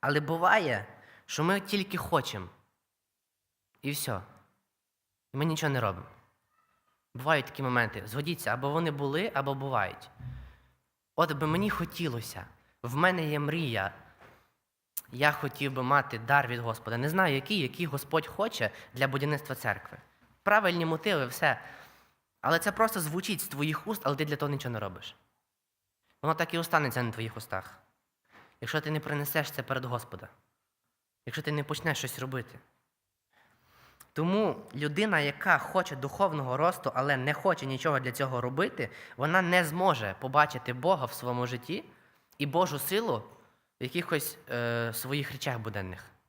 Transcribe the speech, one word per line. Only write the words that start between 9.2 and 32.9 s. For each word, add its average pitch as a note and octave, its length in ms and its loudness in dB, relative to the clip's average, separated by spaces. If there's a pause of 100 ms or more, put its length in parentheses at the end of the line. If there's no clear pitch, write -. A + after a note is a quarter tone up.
або C#3 200 0
бувають. C3 560 -2 (1040)
От D#3+ 160 4
би D3 140 0
мені F#3 240 2
хотілося, B2 760 -4 (360)
в A#2+ 140 -4
мене F3 300 4
є D3 120 0
мрія. C#3+ 540 -2 (1200)
Я C#3+ 200 4
хотів C#3 400 -4
би C3 100 -2
мати C3 360 2
дар A#2+ 300 4
від A#2+ 120 -4
Господа. A#2 360 -4
Не C3 120 0
знаю, F3 260 4
який, C#3 240 0
який D#3+ 280 -2
Господь D3+ 400 -2
хоче G3 440 -2 (240)
для C3 140 2
будівництва C#3+ 460 -2
церкви. - 440 -4 (440)
Правильні F3+ 440 4
мотиви, D#3+ 400 0
все. B2+ 340 2 (800)
Але D#3+ 180 4
це G3+ 140 0
просто A3 280 2
звучить E3+ 400 -2
з - 80 -6
твоїх D3 380 -2
уст, G#3 180 -4
але C#3+ 120 2
ти D3+ 80 0
для D3 120 -2
того C#3+ 160 -2
нічого C3+ 200 -4
не A2 80 -2
робиш. F#2 360 -8 (1080)
Воно D#3 120 2
так E3 200 -2
і E3 40 2
останеться D3+ 440 2
на A#2 80 0
твоїх A2+ 260 -6
устах. - 420 -10 (840)
Якщо D3 200 -2
ти D3+ 100 -6
не D#3 100 0
принесеш D3 500 -2
це - 120 -6
перед C3 220 -4
Господа. A#2 440 -6 (1000)
Якщо D3 160 -6
ти D3+ 100 -2
не D3 120 -2
почнеш D3+ 340 -2
щось - 200 -6
робити. C3 400 -6 (1500)